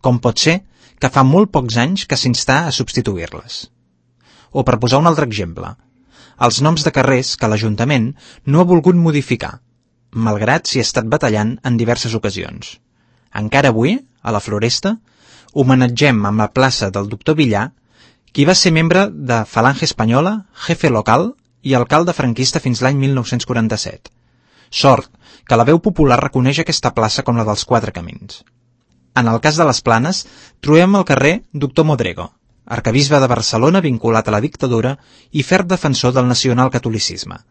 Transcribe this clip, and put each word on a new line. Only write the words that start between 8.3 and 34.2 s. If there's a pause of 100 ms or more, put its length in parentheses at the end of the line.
no
ha
volgut
modificar, (520)
malgrat
s'hi
ha
estat
batallant
en
diverses
ocasions. (580)
Encara
avui, (240)
a
la
Floresta, (580)
homenatgem
amb
la
plaça
del
doctor
Villar, (640)
qui
va
ser
membre
de
Falange
Espanyola, (300)
jefe
local (300)
i
alcalde
franquista
fins
l'any
mil
nou-cents
quaranta-set. (600)
Sort (400)
que
la
veu
popular
reconeix
aquesta
plaça
com
la
dels
Quatre
Camins. (760)
En
el
cas
de
les
Planes, (340)
trobem
el
carrer (180)
Doctor
Modrego, (340)
arquebisbe
de
Barcelona
vinculat